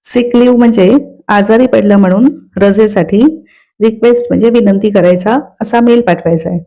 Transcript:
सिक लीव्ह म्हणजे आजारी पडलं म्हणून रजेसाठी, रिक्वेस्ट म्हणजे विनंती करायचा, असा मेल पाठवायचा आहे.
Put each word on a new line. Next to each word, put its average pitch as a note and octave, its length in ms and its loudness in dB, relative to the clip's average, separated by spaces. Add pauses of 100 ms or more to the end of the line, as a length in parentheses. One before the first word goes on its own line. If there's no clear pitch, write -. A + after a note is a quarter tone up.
सिक A#3+ 320 -2
लीव्ह B3 220 2
म्हणजे A3+ 400 2 (300)
आजारी G#3+ 400 0
पडलं G#3 280 0
म्हणून G3+ 320 2 (300)
रजेसाठी, G#3 880 0 (380)
रिक्वेस्ट A3+ 460 0
म्हणजे F#3+ 200 0
विनंती G#3 400 0
करायचा, F#3 500 0 (220)
असा A#3 180 -2
मेल A#3 220 2
पाठवायचा E3+ 480 -2
आहे. F3+ 180 -6